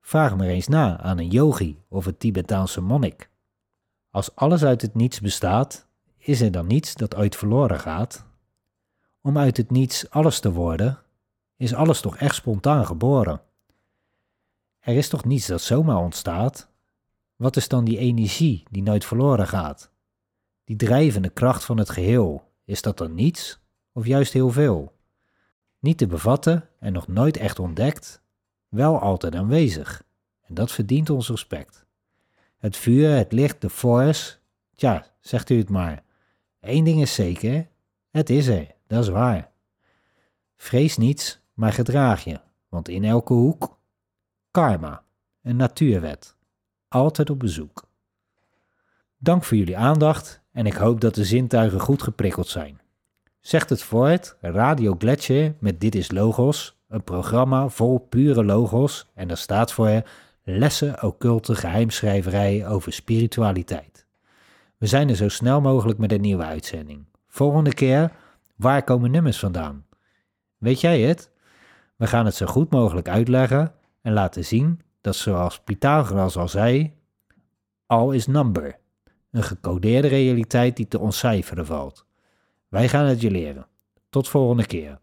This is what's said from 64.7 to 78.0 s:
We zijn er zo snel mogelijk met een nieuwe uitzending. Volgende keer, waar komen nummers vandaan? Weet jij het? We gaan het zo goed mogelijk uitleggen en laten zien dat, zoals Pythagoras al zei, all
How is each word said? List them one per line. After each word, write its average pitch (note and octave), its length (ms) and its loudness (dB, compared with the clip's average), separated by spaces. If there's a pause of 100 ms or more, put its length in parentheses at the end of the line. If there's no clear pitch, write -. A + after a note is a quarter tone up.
We A2 100 -4
zijn C#3 220 2
er A#2 60 2
zo G2+ 120 0
snel C3 340 0
mogelijk A2+ 380 2
met G#2+ 120 0
een G2+ 100 0
nieuwe F#2+ 220 0
uitzending. D2+ 640 -12 (220)
Volgende D3 460 2
keer, C#3 380 2 (440)
waar C3 280 2
komen B2 280 2
nummers D#3 280 2
vandaan? D#2+ 460 -6 (720)
Weet B2 240 0
jij E3+ 200 4
het? D#3 300 0 (640)
We A#2 120 -2
gaan A#2 180 2
het G2+ 100 0
zo F#2+ 100 -4
goed D3+ 260 0
mogelijk G2 380 2
uitleggen B2+ 640 2 (280)
en A2 120 -2
laten F#2+ 320 0
zien D3+ 360 0 (200)
dat, G2 140 -2
zoals F2 440 -2
Pythagoras G2+ 800 0
al F2 100 -2
zei, B2 460 0 (920)
all A#2+ 300 2